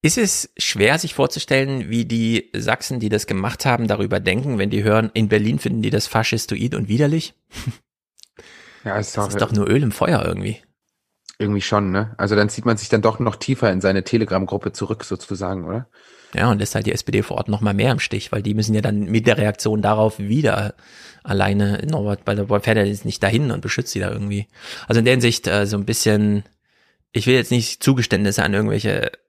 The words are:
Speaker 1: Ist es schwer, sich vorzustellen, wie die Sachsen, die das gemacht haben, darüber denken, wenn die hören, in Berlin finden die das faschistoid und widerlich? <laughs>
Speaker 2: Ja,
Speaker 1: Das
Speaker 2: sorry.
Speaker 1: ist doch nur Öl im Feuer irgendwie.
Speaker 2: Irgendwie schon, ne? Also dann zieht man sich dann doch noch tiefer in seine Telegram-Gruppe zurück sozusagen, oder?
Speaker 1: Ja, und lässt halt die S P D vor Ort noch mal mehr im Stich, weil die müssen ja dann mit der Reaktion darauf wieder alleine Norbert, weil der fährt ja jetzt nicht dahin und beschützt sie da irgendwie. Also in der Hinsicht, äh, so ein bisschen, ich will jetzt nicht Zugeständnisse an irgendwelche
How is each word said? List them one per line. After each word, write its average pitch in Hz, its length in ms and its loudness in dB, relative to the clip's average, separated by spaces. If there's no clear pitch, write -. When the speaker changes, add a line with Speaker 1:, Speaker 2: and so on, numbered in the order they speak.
Speaker 1:
Ist 156 160 2
es - 400 -2
schwer, 120 400 2
sich 170 160 -6
vorzustellen, 135 760 -2
wie 117 160 0
die 113 480 0
Sachsen, 120 460 -4
die 107 100 -2
das 104 180 0
gemacht 101 380 -4
haben, 120 220 2
darüber 104 320 0
denken, 117 380 0
wenn 98 140 0
die 104 100 0
hören, 110 320 2
in 110 140 2
Berlin 107 320 2
finden 113 240 -2
die 107 80 0
das 110 160 0
faschistoid - 680 -2
und 104 140 -4
widerlich? 147 480 0
<laughs> - 220 -8
Speaker 2:
Ja, 98 120 -4
Speaker 1:
Das 104 160 -4
Speaker 2:
sorry. 104 140 0
Speaker 1:
ist 101 140 -2
doch 113 100 0
nur 101 180 2
Öl 135 140 4
im 110 80 2
Feuer - 340 2
irgendwie. 98 360 -4
Speaker 2:
Irgendwie 101 240 0
schon, 101 300 2
ne? 107 260 -2
Also 104 180 0
dann 104 140 4
zieht - 160 -8
man 117 120 4
sich - 120 -10
dann 107 120 4
doch 110 180 2
noch 113 160 0
tiefer 127 360 0
in 92 100 0
seine 95 220 2
Telegram-Gruppe 98 680 -2
zurück 107 320 -6
sozusagen, 92 600 -8
oder? 110 220 -6
Speaker 1:
Ja, 110 180 2
und 101 80 2
lässt - 160 -4
halt 107 100 -2
die 107 60 0
S - 120 -4
P - 80 -4
D 101 100 2
vor - 160 -6
Ort - 120 -4
noch 104 120 -2
mal 104 120 2
mehr 110 180 2
im 147 80 0
Stich, - 320 -6
weil 107 100 -4
die 104 120 -2
müssen 107 220 0
ja 104 60 2
dann 104 240 0
mit 107 200 0
der 113 120 4
Reaktion 107 440 0
darauf 107 380 2
wieder 104 560 0
alleine 101 640 0
Norbert, 104 400 -2
weil 104 100 0
der 101 120 -2
fährt 110 180 2
ja 101 60 4
jetzt 101 220 -2
nicht - 180 -4
dahin 117 280 2
und 147 100 -4
beschützt - 300 -4
sie - 80 -4
da 98 120 -4
irgendwie. 101 360 -4
Also 113 120 4
in 113 60 4
der 123 80 6
Hinsicht, 120 340 2
äh, 101 180 2
so 104 120 -2
ein 101 80 -2
bisschen, 104 580 2
ich 110 120 0
will 127 100 6
jetzt 123 160 0
nicht 120 320 -2
Zugeständnisse 107 600 2
an 101 100 0
irgendwelche 104 580 0